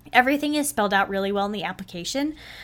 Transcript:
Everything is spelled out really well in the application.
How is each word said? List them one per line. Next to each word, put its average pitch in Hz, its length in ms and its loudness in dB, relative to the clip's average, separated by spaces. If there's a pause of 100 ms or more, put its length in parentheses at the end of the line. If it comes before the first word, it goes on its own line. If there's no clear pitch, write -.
(100)
Everything 285 440 4
is 294 140 0
spelled 202 260 2
out 196 160 4
really 196 200 0
well 202 140 0
in 202 80 -4
the 202 120 -6
application. 196 720 -4 (280)